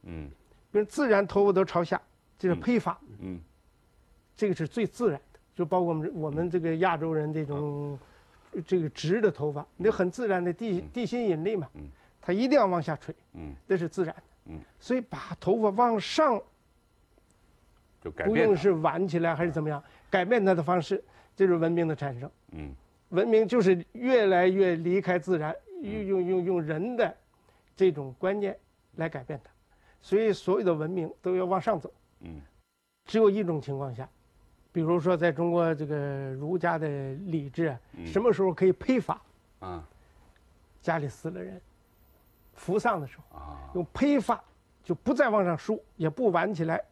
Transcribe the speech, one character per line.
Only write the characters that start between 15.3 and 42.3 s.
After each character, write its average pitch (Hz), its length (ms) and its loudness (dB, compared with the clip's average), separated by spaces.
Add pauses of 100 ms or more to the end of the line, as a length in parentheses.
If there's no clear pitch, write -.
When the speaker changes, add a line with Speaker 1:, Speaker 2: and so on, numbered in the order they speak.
Speaker 2:
头 220 220 0
发 214 80 2
往 226 300 2
上， 262 420 2 (1600)
Speaker 1:
就 85 80 -10
改 80 160 -6
变 - 20 2
它。 208 140 4
Speaker 2:
不 - 60 6
论 185 100 6
是 180 140 4
挽 165 360 0
起 170 120 -2
来 165 160 2
还 165 100 0
是 170 60 -2
怎 156 100 -2
么 151 80 -2
样， 147 120 -4 (280)
改 185 160 2
变 220 180 4
它 190 120 6
的 165 80 -2
方 175 180 2
式， 196 200 -4 (340)
这 190 100 4
是 180 100 6
文 165 160 2
明 170 160 2
的 160 80 -2
产 131 240 -6
生。 131 100 -12 (240)
Speaker 1:
嗯。 76 200 -12 (360)
Speaker 2:
文 190 180 2
明 220 200 6
就 233 140 4
是 180 300 4
越 240 360 4
来 185 200 6
越 185 280 4
离 175 240 0
开 180 200 0
自 180 180 0
然， 151 180 -4 (280)
Speaker 1:
嗯。 208 240 -6
Speaker 2:
用， - 0 -
用， 190 180 0
用， 185 180 0
用 175 180 0
人 160 340 -4
的 214 200 0 (600)
这 185 160 4
种 139 260 -8
观 196 220 -2
念 196 180 -4 (380)
来 160 120 -4
改 139 160 -10
变 143 200 -12
它。 - 80 -20 (500)
所 196 180 2
以 220 140 4
所 180 260 0
有 208 60 -2
的 175 80 4
文 156 160 -2
明 175 220 -4 (100)
都 185 140 -2
要 185 100 0
往 180 160 0
上 202 180 0
走。 - 120 -14 (300)
Speaker 1:
嗯。 80 200 -14 (640)
Speaker 2:
只 - 120 -2
有 220 120 8
一 202 140 2
种 160 180 -2
情 139 160 -8
况 135 160 -8
下， 131 140 -10 (640)
比 170 100 -2
如 170 180 2
说 175 160 2
在 165 160 2
中 170 200 0
国 165 240 2
这 147 100 -6
个 139 480 -6
儒 151 240 -4
家 170 220 0
的 139 340 -4
礼 160 360 -6
制 165 160 -2
啊， 131 140 -4 (180)
Speaker 1:
嗯。 85 80 -12
Speaker 2:
什 160 140 -2
么 226 140 4
时 175 80 0
候 185 120 2
可 185 120 2
以 185 60 8
披 254 280 2
发？ - 220 -4 (380)
Speaker 1:
啊。 85 280 -12 (920)
Speaker 2:
家 165 160 0
里 147 100 -2
死 160 220 -8
了 180 120 -10
人， 185 180 -12 (920)